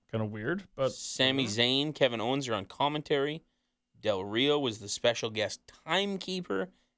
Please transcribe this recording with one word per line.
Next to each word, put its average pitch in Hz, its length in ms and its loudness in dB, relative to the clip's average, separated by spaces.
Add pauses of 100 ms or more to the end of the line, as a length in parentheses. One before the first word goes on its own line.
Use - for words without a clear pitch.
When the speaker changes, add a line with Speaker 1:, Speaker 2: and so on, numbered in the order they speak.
(100)
Speaker 1:
Kinda 110 160 0
weird, 113 380 -4 (100)
but 131 180 0
Speaker 2:
Sami 131 520 0
Speaker 1:
whatever. 107 180 -2
Speaker 2:
Zayn, 139 320 2
Kevin 120 260 2
Owens 131 280 0
are 113 60 0
on 98 100 -2
commentary. 147 760 0 (580)
Del 98 240 0
Rio 127 340 2
was 120 200 0
the 104 100 -10
special 117 400 0
guest 107 320 -4 (260)
timekeeper, 185 800 -2 (300)